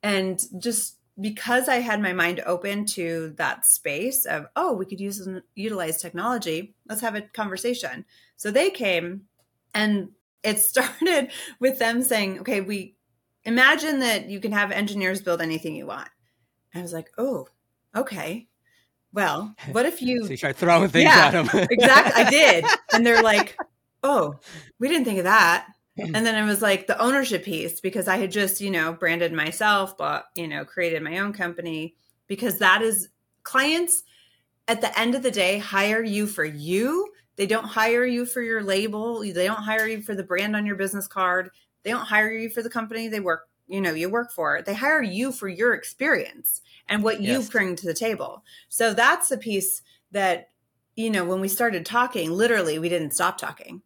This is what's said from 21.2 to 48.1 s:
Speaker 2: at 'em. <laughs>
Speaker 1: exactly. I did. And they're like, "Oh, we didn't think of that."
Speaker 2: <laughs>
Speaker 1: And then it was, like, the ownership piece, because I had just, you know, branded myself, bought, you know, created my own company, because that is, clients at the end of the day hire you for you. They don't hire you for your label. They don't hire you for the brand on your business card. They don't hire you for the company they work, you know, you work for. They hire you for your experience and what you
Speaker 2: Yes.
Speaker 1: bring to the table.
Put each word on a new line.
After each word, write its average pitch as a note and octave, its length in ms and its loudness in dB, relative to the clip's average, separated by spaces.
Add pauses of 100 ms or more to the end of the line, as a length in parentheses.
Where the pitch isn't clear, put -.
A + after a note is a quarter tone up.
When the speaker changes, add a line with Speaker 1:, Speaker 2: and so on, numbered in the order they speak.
Speaker 2:
at - 60 2
'em. E3 180 2
<laughs> F#3+ 180 4
Speaker 1:
exactly. B3 540 8
I - 60 4
did. B3+ 420 6 (180)
And A#3 160 4
they're A#3 140 8
like, G#3+ 400 4 (420)
"Oh, F3 380 0 (380)
we B3+ 100 -2
didn't D#4 160 2
think G#3 140 -2
of F3 60 -2
that." F3+ 480 6
Speaker 2:
<laughs> - 40 -20 (380)
Speaker 1:
And A3 100 2
then A3 180 2
it G#3+ 40 0
was, G#3 160 0
like, G3 240 2
the - 120 0
ownership A#3+ 460 2
piece, D#3+ 380 -6
because F#3+ 260 -4
I F#3+ 80 2
had G3 160 -2
just, G3+ 300 -2
you G3+ 80 -4
know, E3 240 -2
branded E3+ 360 0
myself, F#3 680 0
bought, D3+ 260 -4 (100)
you E3+ 140 -6
know, D3+ 160 -6
created E3 380 -2
my D#3+ 160 -6
own G3+ 160 -4
company, E3+ 600 -8 (320)
because G3+ 340 -4
that G3 200 6
is, G#3+ 300 -2 (320)
clients D#4+ 600 0 (640)
at A3 140 0
the A3 180 -2
end A#3 160 2
of B3+ 80 -2
the B3+ 80 2
day G3 280 0
hire G#3 440 0
you G#3 240 -2
for F3+ 200 -4
you. G3+ 640 -2 (240)
They G3+ 100 0
don't A3 200 -2
hire A#3 400 2
you A#3+ 180 -2
for A#3+ 160 -6
your A3+ 220 -4
label. G#3+ 580 -2
They F3+ 260 -2
don't G#3+ 160 -2
hire A3 240 0
you A3 140 -6
for G#3+ 140 -8
the F#3+ 80 -6
brand G3+ 340 -2
on G#3 80 -2
your G#3 120 -4
business G3 300 -4
card. F#3 440 -2 (320)
They G3+ 80 -6
don't A#3+ 160 -6
hire G#3+ 260 2
you A3+ 160 -6
for A3+ 140 -6
the A#3 80 -6
company A3+ 380 -6
they G#3+ 120 -4
work, E3+ 280 -4 (200)
you G3 140 -4
know, F3 100 0
you E3 160 -2
work A#3 240 -4
for. D#3 300 -2
They G3 120 -4
hire C#4+ 280 0
you A3 280 -2
for G#3+ 160 -10
your G#3 280 0
experience - 880 -4 (260)
and G#3+ 160 0
what G#3+ 160 0
you G#3 200 0
Speaker 2:
Yes. G#3+ 100 -6
Speaker 1:
bring F#3+ 260 0
to F#3 100 -8
the E3 80 -2
table. A3 500 -6 (260)